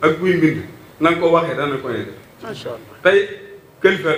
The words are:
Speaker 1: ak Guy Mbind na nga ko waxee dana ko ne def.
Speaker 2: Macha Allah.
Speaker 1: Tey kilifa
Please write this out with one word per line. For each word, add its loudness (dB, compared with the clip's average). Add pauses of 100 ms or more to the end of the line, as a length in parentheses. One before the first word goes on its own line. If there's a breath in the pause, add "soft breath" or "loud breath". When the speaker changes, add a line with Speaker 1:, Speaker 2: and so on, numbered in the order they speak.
Speaker 1:
ak 2
Guy 2
Mbind 2 (380)
na 2
nga -2
ko 2
waxee 2
dana -4
ko -8
ne -4
def. -14 (300)
Speaker 2:
Macha -12
Allah. -14
Speaker 1:
Tey 4 (540)
kilifa 2